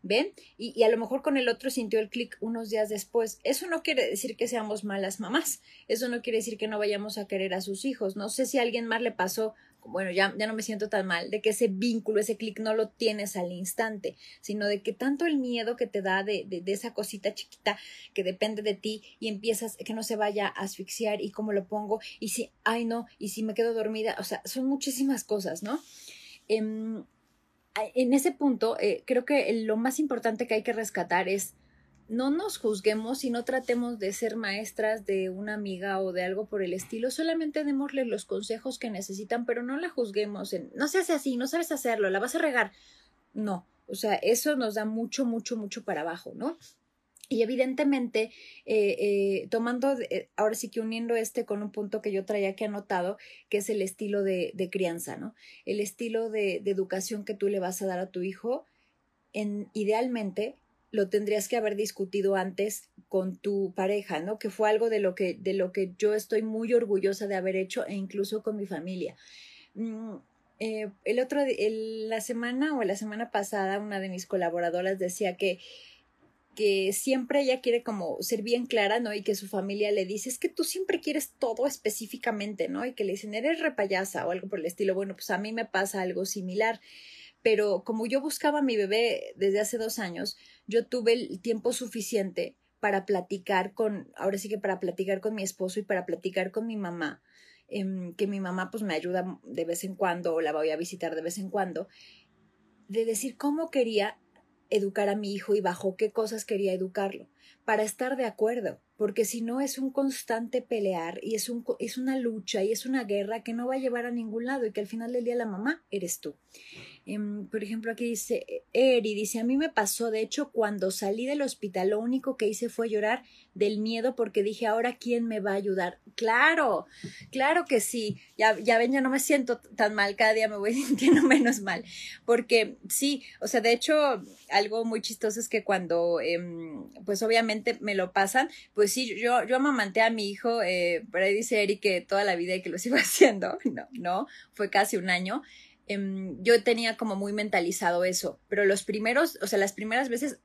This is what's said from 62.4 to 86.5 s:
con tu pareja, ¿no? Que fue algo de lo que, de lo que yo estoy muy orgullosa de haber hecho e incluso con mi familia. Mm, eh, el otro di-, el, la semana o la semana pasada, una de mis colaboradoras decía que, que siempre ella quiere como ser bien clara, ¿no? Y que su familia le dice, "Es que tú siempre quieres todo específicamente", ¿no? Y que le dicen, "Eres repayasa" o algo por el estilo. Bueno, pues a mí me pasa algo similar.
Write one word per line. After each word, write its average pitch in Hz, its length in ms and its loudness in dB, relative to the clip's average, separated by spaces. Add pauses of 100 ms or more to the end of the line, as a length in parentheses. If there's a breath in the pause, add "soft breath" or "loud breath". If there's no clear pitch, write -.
con 185 280 0
tu 196 380 -2
pareja, 196 460 0
¿no? 208 180 -4
Que 208 120 -4
fue 214 200 2
algo 214 180 4
de 214 120 2
lo 185 140 2
que, 185 200 0
de 190 180 -4
lo 185 200 0
que 185 260 -2
yo 214 160 4
estoy 214 280 0
muy 220 300 -2
orgullosa 196 540 2
de 196 80 -2
haber 190 220 0
hecho 185 300 -2
e 202 80 -8
incluso 196 480 -4
con 214 140 -4
mi 202 100 -4
familia. 180 500 -6 (580 loud breath)
Mm, 220 420 -8 (440)
eh, 214 300 -4 (140)
el 240 160 2
otro 277 240 2
di-, 262 140 0
el, 220 500 -2
la 220 120 -2
semana 247 580 -2
o 233 40 0
la 196 140 0
semana 214 340 -6
pasada, 196 480 -2
una 208 220 -6
de 190 80 -4
mis 180 180 -8
colaboradoras 175 720 0
decía 180 380 -2
que, 180 220 0 (960 loud breath)
que 196 400 2
siempre 262 480 2
ella 254 180 4
quiere 240 220 2
como 190 400 -4
ser 214 200 0
bien 240 220 2
clara, 214 340 2
¿no? 226 140 -2
Y 214 100 -4
que 208 120 0
su 196 120 -8
familia 202 460 -2
le 196 140 2
dice, 214 240 -6
"Es - 80 -6
que 349 100 -2
tú 339 160 -2
siempre 370 360 -2
quieres 294 380 -4
todo 240 280 0
específicamente", 214 1000 -4
¿no? 196 180 -4
Y 254 80 -8
que 214 100 -4
le 190 80 -2
dicen, 208 220 -8
"Eres 302 260 0
repayasa" 196 640 -2
o 165 40 0
algo 185 180 -4
por 196 120 -4
el 156 60 -4
estilo. 185 280 0
Bueno, 196 200 -2
pues - 140 -12
a 190 80 0
mí 208 160 -4
me 226 140 -2
pasa 196 340 0
algo 185 240 -2
similar. 196 560 0 (640 loud breath)